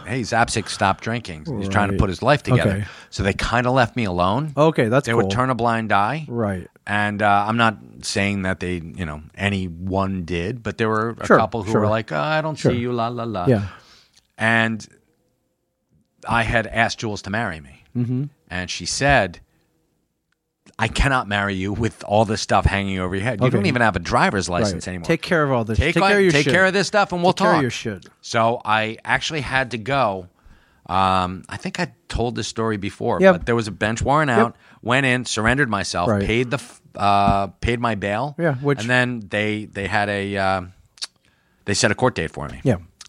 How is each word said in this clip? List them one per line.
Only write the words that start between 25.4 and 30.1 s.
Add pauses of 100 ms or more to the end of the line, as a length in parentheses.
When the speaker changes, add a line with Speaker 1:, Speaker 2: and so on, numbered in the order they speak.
Speaker 2:
of
all
this.
Speaker 1:
Take
Speaker 2:
Take
Speaker 1:
on-,
Speaker 2:
care
of
your
Speaker 1:
take
Speaker 2:
shit.
Speaker 1:
care
of
this
stuff
and
we'll
Speaker 2:
Take
care
of
Speaker 1:
talk."
Speaker 2:
your
shit. (160)
Speaker 1:
So
I
actually
had
to
go. (600)